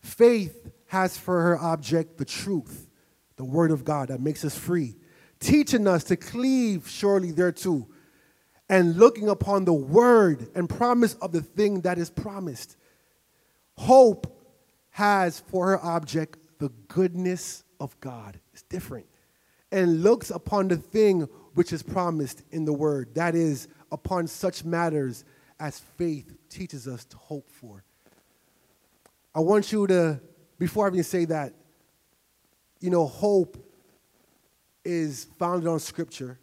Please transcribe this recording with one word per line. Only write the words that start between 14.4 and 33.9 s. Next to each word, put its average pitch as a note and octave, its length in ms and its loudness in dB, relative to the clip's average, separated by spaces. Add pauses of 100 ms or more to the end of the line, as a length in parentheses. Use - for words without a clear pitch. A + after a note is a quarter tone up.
has G3 480 0
for F#3 280 -4
her F#3+ 180 0
object D#3+ 540 -6 (200)
the C#3+ 120 -6 (180)
goodness F3+ 720 -4 (160)
of - 220 -14
God. A2 400 -18 (120)
It's - 100 -20
different. B2+ 440 -14 (640)
And F3 320 2
looks A3 280 4
upon F#3+ 380 -2
the F3 80 0
thing F#3+ 520 0 (260)
which E3+ 180 0
is D#3 100 -8
promised E3 680 -4
in D#3+ 140 -6
the D3+ 80 -2
word, C#3 420 -4
that E3 200 -2
is, D#3 340 -2 (240)
upon F3 340 -4
such - 380 -8
matters D#3 600 -4 (360)
as D3 180 -10
faith D#3 580 -10 (120)
teaches C#3+ 400 -14
us B2 160 -12
to - 120 -20
hope - 320 -16
for. G#2 360 -20 (1500)
I D#3 60 0
want G3+ 300 2
you G#3 160 0
to, E3+ 340 2 (380)
before G3+ 280 -2
I - 20 2
even F#3 160 -2
say F3 220 -2
that, D3+ 280 -6 (1300)
you F3+ 100 -2
know, E3+ 160 4
hope G3 500 0 (1300)